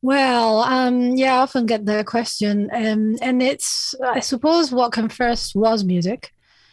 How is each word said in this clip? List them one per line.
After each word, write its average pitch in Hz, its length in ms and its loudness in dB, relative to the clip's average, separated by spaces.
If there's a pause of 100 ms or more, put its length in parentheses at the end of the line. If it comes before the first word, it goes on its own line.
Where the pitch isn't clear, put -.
Well, 247 600 2
um, 247 540 2
yeah, 262 200 2
I 254 60 4
often 262 260 0
get 214 180 0
that 208 220 -2
question. 208 680 -2
Um, 220 480 0
and 254 200 0
it's, - 520 -4 (100)
I 247 160 -2
suppose 294 520 0
what 240 220 0
came 226 160 -2
first - 460 -2
was 220 280 2
music. 180 500 -2 (400)